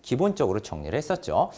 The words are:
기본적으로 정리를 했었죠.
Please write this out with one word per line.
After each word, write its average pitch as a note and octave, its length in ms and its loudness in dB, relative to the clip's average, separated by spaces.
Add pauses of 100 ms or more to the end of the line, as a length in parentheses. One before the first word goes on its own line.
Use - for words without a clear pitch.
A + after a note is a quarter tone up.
기본적으로 C3 560 2
정리를 D#2 360 -6
했었죠. D#3 640 0